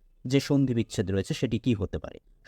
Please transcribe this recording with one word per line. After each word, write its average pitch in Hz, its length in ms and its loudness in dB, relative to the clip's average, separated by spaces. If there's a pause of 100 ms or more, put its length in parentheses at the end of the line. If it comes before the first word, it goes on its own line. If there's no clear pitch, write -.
(260)
যে 131 140 4
সন্ধি 135 340 2
বিচ্ছেদ 110 380 -2
রয়েছে 98 220 0
সেটি 117 260 0
কি 127 140 0
হতে 92 300 -2
পারে? - 140 -14 (300)